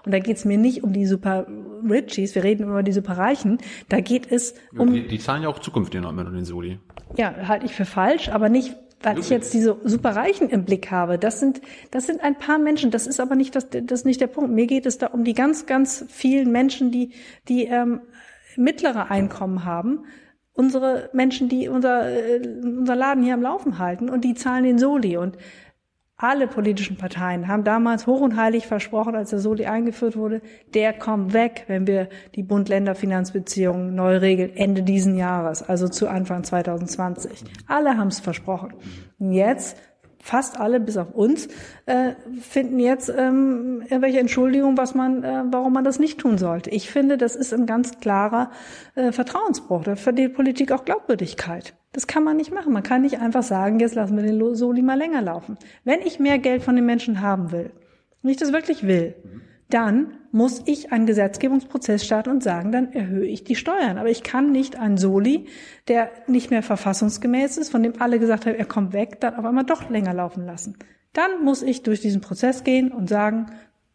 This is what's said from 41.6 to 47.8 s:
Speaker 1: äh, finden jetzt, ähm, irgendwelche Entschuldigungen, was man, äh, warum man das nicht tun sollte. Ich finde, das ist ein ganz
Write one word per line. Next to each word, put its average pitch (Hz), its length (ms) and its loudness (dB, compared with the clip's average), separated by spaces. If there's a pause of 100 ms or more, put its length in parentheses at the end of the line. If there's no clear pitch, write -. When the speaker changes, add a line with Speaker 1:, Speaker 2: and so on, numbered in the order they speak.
Speaker 1:
äh, 254 260 2 (280)
finden 254 380 -2
jetzt, 254 360 2
ähm, 254 680 2
irgendwelche 262 380 2
Entschuldigungen, 262 580 4
was 254 160 0
man, 254 300 0
äh, 262 260 -2
warum 254 220 2
man 262 120 4
das 269 140 2
nicht 302 220 0
tun 220 180 2
sollte. 175 320 -2
Ich 208 200 -4
finde, 277 280 4
das 233 160 0
ist 262 180 -4
ein 233 140 2
ganz 240 320 -2